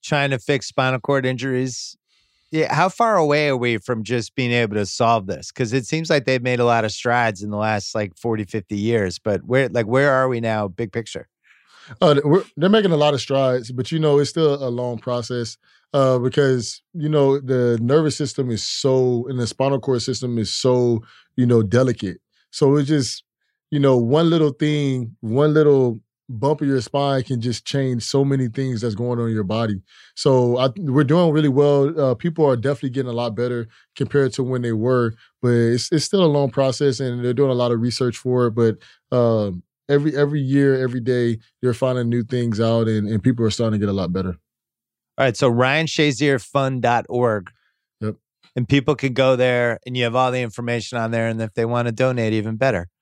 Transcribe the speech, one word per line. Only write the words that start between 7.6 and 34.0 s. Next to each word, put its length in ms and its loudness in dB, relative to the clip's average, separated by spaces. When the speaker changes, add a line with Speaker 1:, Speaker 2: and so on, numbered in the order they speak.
Speaker 1:
like, 220 -4
forty, 260 -4
fifty 340 -6
years, 420 0
but 260 -4
where, 240 0
like, 180 -2
where 240 2
are 160 2
we 120 -2
now, 280 -2
big 240 -8
picture? 360 -10
Speaker 2:
Uh, 120 6
th-, 120 2
we're, 180 4
they're 140 2
making 220 4
a 60 2
lot 160 4
of 80 -2
strides, 500 0
but, 200 -6
you 80 -2
know, 200 4
it's 100 0
still 340 0
a 60 -4
long 280 -4
process, 600 -6
uh, 240 4
because, 640 0
you 160 -4
know, 300 4
the 420 0
nervous 340 2
system 340 -4
is 140 -4
so, 640 0
and 120 -6
the 80 -2
spinal 320 -2
cord 220 -2
system 360 -4
is 160 -2
so, 500 2
you 100 2
know, 160 4
delicate. 600 0
So 260 2
it's 100 0
just, 360 -2
you 100 -2
know, 180 6
one 320 2
little 220 2
thing, 680 -2
one 340 0
little 460 4
bump 340 -2
of 60 -2
your 140 0
spine 400 -2
can 180 -4
just 260 -6
change 360 -2
so 240 0
many 220 -2
things 340 -6
that's 140 -4
going 240 -4
on 80 -2
in 80 -2
your 80 -2
body. 360 -2
So 420 2
I, 180 2
we're 280 0
doing 280 2
really 180 2
well. 500 2
Uh, 160 2
people 320 0
are 80 4
definitely 340 -4
getting 220 -6
a 20 -6
lot 220 -4
better 320 -4
compared 380 0